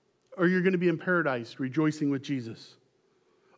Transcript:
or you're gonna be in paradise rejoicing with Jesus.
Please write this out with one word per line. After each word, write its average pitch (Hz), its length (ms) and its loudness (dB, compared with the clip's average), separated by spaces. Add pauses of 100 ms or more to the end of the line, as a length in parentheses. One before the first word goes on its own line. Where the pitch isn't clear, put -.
(360)
or 175 120 2
you're 180 140 4
gonna 185 160 2
be 175 100 2
in 165 120 2
paradise 147 600 -2
rejoicing 147 520 0
with 139 100 -2
Jesus. 123 540 -8 (840)